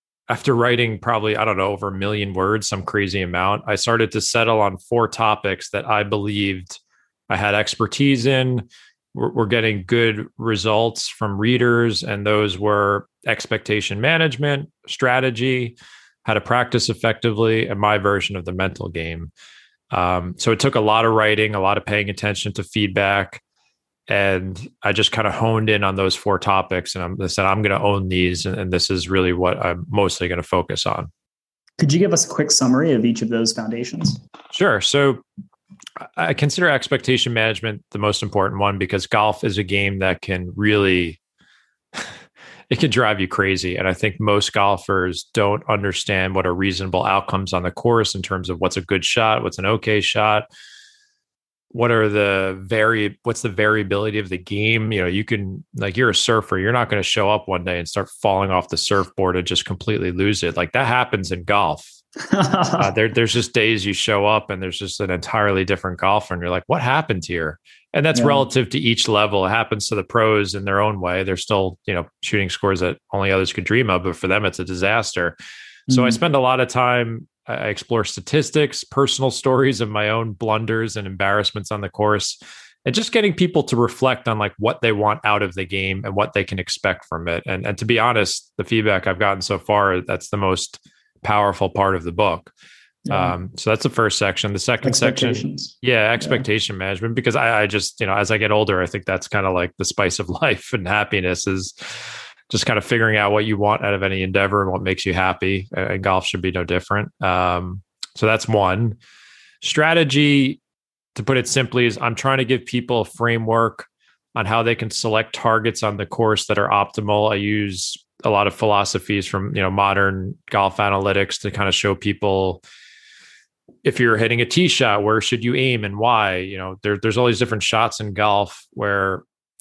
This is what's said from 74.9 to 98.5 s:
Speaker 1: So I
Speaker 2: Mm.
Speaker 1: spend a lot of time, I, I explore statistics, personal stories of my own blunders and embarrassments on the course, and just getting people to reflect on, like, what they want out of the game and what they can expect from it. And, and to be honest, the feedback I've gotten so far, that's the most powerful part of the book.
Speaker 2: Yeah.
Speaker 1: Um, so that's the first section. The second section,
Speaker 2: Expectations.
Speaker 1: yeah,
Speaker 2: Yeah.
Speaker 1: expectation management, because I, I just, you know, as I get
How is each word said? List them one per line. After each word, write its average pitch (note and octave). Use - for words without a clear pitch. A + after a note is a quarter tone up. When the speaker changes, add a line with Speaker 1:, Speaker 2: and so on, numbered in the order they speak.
Speaker 1:
So B2+
I -
Speaker 2:
Mm. A#2+
Speaker 1:
spend D#3
a C#3
lot B2+
of B2
time, B2
I, A#2+
I -
explore G#2+
statistics, D3
personal C3+
stories C3
of G#2+
my G#2
own A2+
blunders A2
and G2+
embarrassments G2
on G#2
the G2
course, G#2
and C3
just A3
getting G#3
people F3
to -
reflect A#2+
on, A2
like, G#2
what G#2+
they A2+
want G#2
out G#2+
of F#2
the F#2+
game F#2+
and G2
what G#2
they G2
can F#2+
expect -
from E2+
it. E2+
And, F#2
and G2+
to -
be A2+
honest, A2
the G2
feedback G#2+
I've F#2
gotten G2
so G2
far, G2
that's F#2
the G2+
most F#2
powerful G2+
part G2
of E2
the E2+
book. F2
Speaker 2:
Yeah. F2+
Speaker 1:
Um, F2+
so -
that's A2+
the A#2
first A2
section. G2+
The G2
second A#2+
section, A#2+
Speaker 2:
Expectations. -
Speaker 1:
yeah, A#2
Speaker 2:
Yeah. A2+
Speaker 1:
expectation A2+
management, G2
because A#2+
I, A#2
I G#2
just, G2
you A2
know, F#2+
as G#2
I G#2+
get G#2